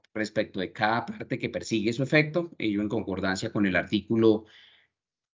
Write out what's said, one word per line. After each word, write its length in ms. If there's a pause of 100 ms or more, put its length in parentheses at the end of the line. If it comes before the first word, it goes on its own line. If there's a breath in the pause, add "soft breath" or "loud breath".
(140)
respecto 480
de 100
cada 340
parte 320
que 120
persigue 420
su 100
efecto, 560
ello 240
en 60
concordancia 640
con 140
el 100
artículo 720 (960 soft breath)